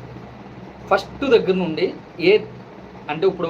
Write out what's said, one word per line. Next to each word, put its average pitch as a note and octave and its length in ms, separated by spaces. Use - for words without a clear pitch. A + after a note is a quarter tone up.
ఫస్ట్ - 340
దగ్గర F#3 280
నుండి D#3+ 300
ఏ, - 20
అంటే E3 200
ఇప్పుడు F3 180